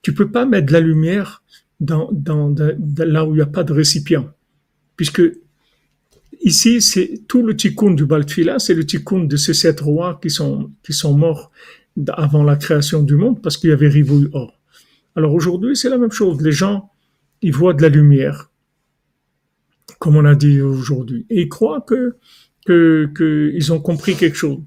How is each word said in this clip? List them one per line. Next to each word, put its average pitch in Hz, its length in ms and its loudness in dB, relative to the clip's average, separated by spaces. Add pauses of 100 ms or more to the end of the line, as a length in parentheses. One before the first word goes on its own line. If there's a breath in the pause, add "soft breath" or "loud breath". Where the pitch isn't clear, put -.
Tu 170 100 -4
peux - 180 -2
pas 240 140 0
mettre 202 220 0
de 135 60 0
la 165 80 6
lumière 160 600 -2 (380 soft breath)
dans, 156 320 -4
dans, 147 380 -2
de, 151 280 -2
de 151 260 -4
là 156 200 0
où 156 100 -2
il 156 40 2
y 151 40 2
a 143 40 2
pas 156 180 -4
de 156 80 -4
récipient. 147 580 0 (680)
Puisque - 260 -2 (1200)
ici, 233 400 2
c'est - 440 -2
tout 247 160 0
le 220 140 -2
tikkun 196 360 0
du 147 120 0
Baal 147 220 0
Tfila, 170 320 -2
c'est 180 160 -2
le 160 100 -2
tikkun 170 400 -4
de 143 120 -2
ces 151 180 -2
sept 156 260 0
rois 160 400 -2
qui 165 80 -8
sont, 143 440 -6 (100)
qui 156 100 -10
sont 143 240 0
morts 156 340 0 (460 soft breath)
d-, 143 180 -6
avant 147 280 0
la 143 140 4
création 147 460 -2
du 143 120 2
monde, 214 260 0
parce 156 160 -6
qu'il 160 140 0
y - 20 6
avait 147 160 4
ribouille 143 440 4
or. 127 280 -10 (560 soft breath)
Alors 156 160 0
aujourd'hui, 180 440 -2
c'est 254 120 -4
la 262 80 0
même 233 160 0
chose. 165 300 -2
Les 156 100 2
gens, 196 380 -2 (500)
ils 156 140 0
voient 170 180 2
de 147 100 2
la 160 60 6
lumière, 143 640 4 (1500)
comme 151 160 4
on 151 80 4
a 147 100 6
dit 143 260 4
aujourd'hui, 131 680 -4
et 190 120 0
ils 147 60 -4
croient 269 320 -4
que, 247 360 -4 (500 soft breath)
que, 165 480 4
que 151 400 0
ils 160 180 -2
ont 156 80 0
compris 170 360 -2
quelque 160 200 0
chose. 147 300 -4